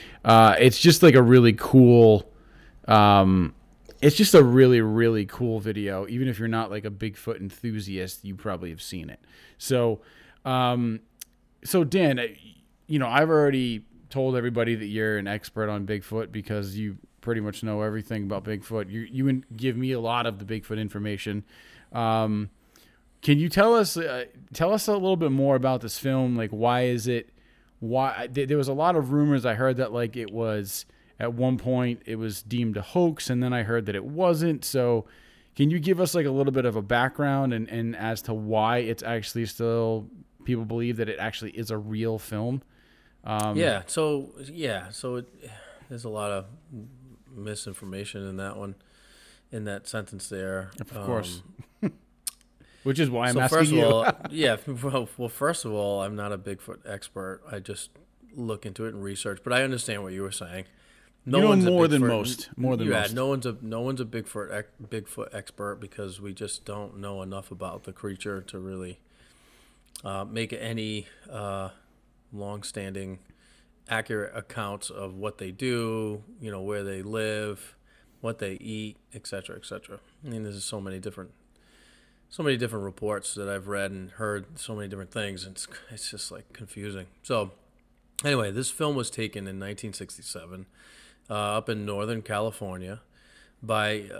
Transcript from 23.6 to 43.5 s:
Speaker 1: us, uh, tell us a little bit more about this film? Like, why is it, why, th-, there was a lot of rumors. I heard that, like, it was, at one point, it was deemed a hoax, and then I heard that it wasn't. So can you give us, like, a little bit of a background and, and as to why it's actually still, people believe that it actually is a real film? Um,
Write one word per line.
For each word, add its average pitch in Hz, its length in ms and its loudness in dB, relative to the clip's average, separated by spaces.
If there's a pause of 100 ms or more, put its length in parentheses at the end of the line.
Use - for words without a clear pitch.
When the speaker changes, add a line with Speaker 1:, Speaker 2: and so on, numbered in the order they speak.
Speaker 1:
us, 214 220 2
uh, 135 280 -6 (280)
tell 175 200 0
us 214 160 0
a 214 40 2
little 190 240 2
bit 160 140 0
more 139 240 4
about 127 260 2
this 110 180 -8
film? 131 380 0
Like, 113 140 -2
why 120 320 2
is 120 240 0
it, 120 240 -2 (480)
why, 123 540 -2
th-, 135 160 -2
there 147 100 4
was 135 100 0
a 135 60 -2
lot 165 220 2
of 135 160 2
rumors. 143 340 4
I 117 80 2
heard 127 220 2
that, 120 160 -2
like, 120 240 -4
it 113 140 -8
was, 107 540 -4 (340)
at 117 140 -4
one 127 240 2
point, 123 480 -2
it 110 120 -6
was 110 260 -6
deemed 113 340 -2
a 98 60 -4
hoax, 170 480 0
and 123 120 0
then 123 100 0
I 120 100 -2
heard 110 240 -2
that 101 80 -2
it 98 100 -6
wasn't. 165 600 0
So 123 420 0 (480)
can 143 160 4
you 175 80 0
give 175 220 2
us, 180 140 0
like, 165 120 2
a 139 40 0
little 135 220 2
bit 131 120 2
of 113 120 0
a 107 60 -2
background 131 720 0
and, 113 160 -4
and 117 260 -4
as 110 260 -4
to 113 120 -6
why 110 440 0
it's 117 260 -4
actually 117 420 -4
still, 113 640 -2 (360)
people 117 200 -2
believe 117 340 -4
that 110 100 -2
it 95 100 -6
actually 107 340 -8
is 113 180 -10
a 110 80 -4
real 110 400 -4
film? 117 440 -6 (600)
Um, 107 320 -4